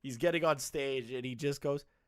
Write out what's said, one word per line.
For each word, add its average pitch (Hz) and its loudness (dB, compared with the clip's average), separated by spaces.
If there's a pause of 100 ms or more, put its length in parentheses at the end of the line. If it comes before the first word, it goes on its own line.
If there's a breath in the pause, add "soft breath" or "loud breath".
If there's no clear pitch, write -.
He's 135 -6
getting 165 2
on 156 4
stage 135 -2
and 127 -4
he 127 -4
just 139 -2
goes, 143 -2 (240)